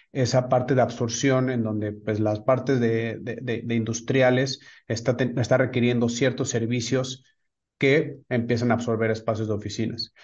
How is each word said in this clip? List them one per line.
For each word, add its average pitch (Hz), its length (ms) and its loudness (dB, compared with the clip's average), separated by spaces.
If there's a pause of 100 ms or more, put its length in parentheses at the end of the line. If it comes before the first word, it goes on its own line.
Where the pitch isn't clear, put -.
(120)
esa 127 360 2
parte 127 260 2
de 127 80 6
absorción 127 640 0
en 120 140 -2
donde, 107 300 -4
pues, 107 280 -4
las 107 200 0
partes 127 400 2
de, 113 400 0
de, 117 200 -8
de, 117 240 -4
de 117 100 -2
industriales 127 840 2 (280)
está 117 280 -2
ten-, 127 220 0
está 127 180 2
requiriendo 120 520 2
ciertos 131 420 0
servicios 127 760 -2 (540)
que 143 400 2 (100)
empiezan 120 420 0
a 113 40 4
absorber 113 360 0
espacios 110 380 -2
de 107 60 -2
oficinas. - 580 -6 (120)